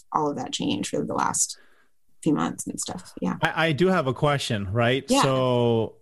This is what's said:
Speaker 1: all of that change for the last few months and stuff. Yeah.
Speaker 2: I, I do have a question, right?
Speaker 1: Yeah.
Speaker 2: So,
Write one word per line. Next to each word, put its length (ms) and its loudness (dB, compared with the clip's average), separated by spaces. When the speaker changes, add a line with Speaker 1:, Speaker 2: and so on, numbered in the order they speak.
Speaker 1:
all 160 2
of 80 -4
that 160 -6
change 360 -2
for 160 -2
the 80 -4
last 440 0
few 100 4
months 320 -2
and 140 -8
stuff. 320 -10
Yeah. 200 0
Speaker 2:
I, 260 0
I 60 2
do 140 2
have 200 2
a 60 -2
question, 580 -2
right? 380 2
Speaker 1:
Yeah. 120 4
Speaker 2:
So, 800 2